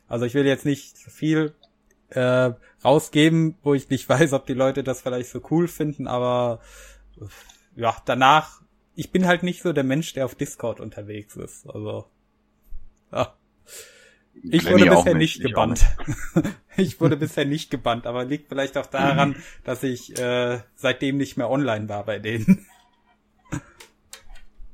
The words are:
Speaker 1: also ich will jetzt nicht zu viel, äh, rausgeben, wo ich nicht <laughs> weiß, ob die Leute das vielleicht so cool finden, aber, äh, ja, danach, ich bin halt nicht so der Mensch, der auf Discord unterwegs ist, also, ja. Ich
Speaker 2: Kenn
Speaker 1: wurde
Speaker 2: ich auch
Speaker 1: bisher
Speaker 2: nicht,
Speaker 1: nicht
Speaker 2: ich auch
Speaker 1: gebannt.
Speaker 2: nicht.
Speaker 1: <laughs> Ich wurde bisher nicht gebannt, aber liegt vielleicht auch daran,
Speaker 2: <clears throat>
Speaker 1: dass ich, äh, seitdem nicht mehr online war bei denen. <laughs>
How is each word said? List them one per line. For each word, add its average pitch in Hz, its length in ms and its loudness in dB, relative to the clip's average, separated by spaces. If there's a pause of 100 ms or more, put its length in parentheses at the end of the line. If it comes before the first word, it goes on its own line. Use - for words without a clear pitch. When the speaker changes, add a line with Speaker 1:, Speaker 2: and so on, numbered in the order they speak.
Speaker 1:
also 120 180 -4
ich 117 100 -6
will 139 120 2
jetzt 135 180 -2
nicht - 320 -4
zu - 140 -20
viel, 156 420 -2 (560)
äh, 127 420 2 (340)
rausgeben, 156 800 4
wo 143 120 2
ich 135 140 -4
nicht 131 200 -4
<laughs> - 0 -
weiß, 135 240 4
ob 135 140 -2
die 135 80 -4
Leute 135 280 0
das 127 200 -4
vielleicht 123 280 -6
so 120 100 -10 (100)
cool 170 180 2
finden, 151 380 -6
aber, 123 520 -2 (640)
äh, 104 40 -16 (560)
ja, 113 140 0 (100)
danach, 135 560 4 (340)
ich - 160 -12
bin 185 160 2
halt 175 160 2
nicht 180 200 -6
so 175 100 -2
der 143 120 0
Mensch, 139 280 -4
der 135 120 -4
auf - 100 -8
Discord 120 460 -8
unterwegs 104 560 -14
ist, - 320 -16
also, 107 360 -10 (1080)
ja. - 220 -4 (1160)
Ich 165 140 2
Speaker 2:
Kenn 170 60 -4
Speaker 1:
wurde 180 100 6
Speaker 2:
ich 180 100 8
auch - 0 -
Speaker 1:
bisher 175 200 6
Speaker 2:
nicht, 165 60 4
Speaker 1:
nicht 160 240 0
Speaker 2:
ich - 60 -8 (100)
auch 110 100 2
Speaker 1:
gebannt. - 20 0
Speaker 2:
nicht. 117 200 8 (480)
Speaker 1:
<laughs> 175 200 0 (240)
Ich 185 220 0
wurde 151 160 4
bisher 151 280 -2
nicht 147 260 -4
gebannt, 120 340 -4
aber 123 180 -6
liegt 147 260 -8
vielleicht 139 280 -6
auch 135 80 -6
daran, 139 500 0 (160)
Speaker 2:
<clears throat> - 120 -20
Speaker 1:
dass 127 180 -8
ich, - 380 -6
äh, 123 400 -2 (160)
seitdem 135 420 -2
nicht 135 200 -4
mehr 117 120 -4
online 117 400 -2
war 101 160 -8
bei 101 140 -6
denen. 110 520 0
<laughs> - 40 -20 (2000)